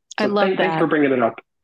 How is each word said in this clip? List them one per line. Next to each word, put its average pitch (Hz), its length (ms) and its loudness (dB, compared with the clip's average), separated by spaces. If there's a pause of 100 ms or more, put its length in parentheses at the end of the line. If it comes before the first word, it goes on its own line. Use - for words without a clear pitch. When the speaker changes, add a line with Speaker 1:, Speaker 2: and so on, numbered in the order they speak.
(180)
Speaker 1:
I 214 80 0
Speaker 2:
So 208 80 -2
Speaker 1:
love 202 140 2
Speaker 2:
thank, 190 100 -2
thanks 165 160 0
Speaker 1:
that. 160 60 -2
Speaker 2:
for 165 80 2
bringing 147 260 2
it 123 100 2
up. 113 160 -2 (240)